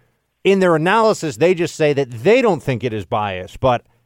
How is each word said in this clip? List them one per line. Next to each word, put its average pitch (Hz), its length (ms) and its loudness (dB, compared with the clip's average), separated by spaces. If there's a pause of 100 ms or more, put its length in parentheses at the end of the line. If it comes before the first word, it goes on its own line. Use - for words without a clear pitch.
(440)
In 190 160 2
their 180 160 4
analysis, 180 640 0
they 180 160 4
just 165 220 -4
say 151 180 2
that 131 160 -2
they 147 320 2
don't 196 220 0
think 123 200 -4
it 123 80 -2
is 107 140 -6
bias, 101 500 -6
but 123 300 0 (200)